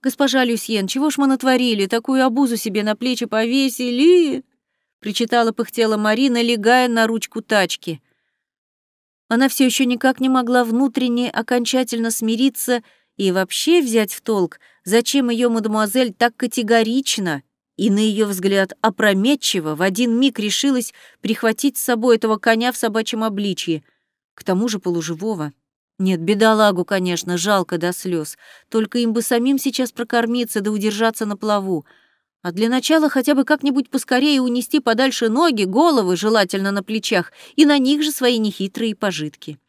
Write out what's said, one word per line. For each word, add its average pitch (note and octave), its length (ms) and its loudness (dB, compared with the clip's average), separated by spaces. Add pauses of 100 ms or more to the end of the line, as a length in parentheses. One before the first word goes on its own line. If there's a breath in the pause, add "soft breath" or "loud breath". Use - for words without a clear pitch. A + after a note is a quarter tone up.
Госпожа C4 420 0
Люсьен, A3 440 -2
чего C#4 200 -2
ж - 80 -2
мы C#4 100 2
натворили? B3+ 600 2
Такую B3+ 360 0
обузу B3 360 2
себе G#3 240 -4
на G#3+ 140 -2
плечи A#3+ 280 -4
повесили!» C4 1200 2 (540)
причитала, A3+ 540 0
пыхтела A3 440 -2
Мари, A3 320 2
налегая A#3 580 2
на A3+ 200 2
ручку A3+ 340 -4
тачки. F3+ 640 -2 (1300)
Она B3+ 200 2
все C4 160 2
еще B3+ 200 2
никак B3 360 0
не C4 80 0
могла B3 360 2
внутренне B3 680 0
окончательно A#3 800 -2
смириться A#3 720 -2 (340 soft breath)
и F#3+ 160 0
вообще F#3+ 480 2
взять A3+ 320 0
в - 80 -12
толк, G3 400 -2 (240 soft breath)
зачем A#3+ 460 2
ее A#3+ 180 0
мадемуазель A3 640 0
так A#3+ 240 0
категорично A3+ 1080 0 (340)
и, G3+ 140 0
на G3 80 2
ее G#3+ 280 2
взгляд, G3 540 0
опрометчиво G3+ 960 0
в D#3 80 -4
один A3+ 360 0
миг C4 200 0
решилась A#3+ 540 -2 (280 soft breath)
прихватить A3+ 580 -2
с - 40 -6
собой A#3 340 2
этого A3 200 0
коня A3+ 360 0
в A#3+ 40 -10
собачьем A3 480 -4
обличье, G3 580 -4 (520)
к - 100 -20
тому G3+ 240 0
же G#3+ 100 -4
полуживого. E3+ 720 -4 (460)
Нет, F#3 220 0
бедолагу, G#3 640 2
конечно, F3+ 520 -4
жалко F3+ 420 -2
до F3 140 -2
слез, E3+ 440 -6 (320 soft breath)
только A3 300 -2
им A#3 140 0
бы A3+ 100 -2
самим B3+ 360 0
сейчас B3+ 340 -4
прокормиться A#3 680 -2
да G#3 100 -4
удержаться G#3+ 560 -2
на G#3 100 -6
плаву. F#3+ 480 -2 (580 soft breath)
А F3 80 -6
для G#3 180 -2
начала D4+ 400 2
хотя C4+ 260 0
бы C4 100 2
как-нибудь C#4+ 440 0
поскорее C4+ 520 0
унести B3 400 -2
подальше A#3+ 480 0
ноги, A#3+ 360 2
головы, G#3 520 2
желательно G3 560 0
на G3 100 -4
плечах, G#3+ 500 -2 (220 loud breath)
и D4+ 100 6
на C#4+ 140 4
них C#4+ 240 2
же D4+ 80 0
свои B3 280 0
нехитрые G#3+ 580 -4
пожитки. D3+ 600 -8 (100)